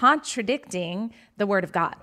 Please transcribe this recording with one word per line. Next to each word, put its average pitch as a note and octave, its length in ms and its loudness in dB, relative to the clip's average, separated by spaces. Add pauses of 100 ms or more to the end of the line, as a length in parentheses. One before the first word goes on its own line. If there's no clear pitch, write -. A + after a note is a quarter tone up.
(280)
contradicting G#3 840 -4 (240)
the G#3 100 0
word G3 180 2
of F3+ 80 -8
God. E3+ 300 0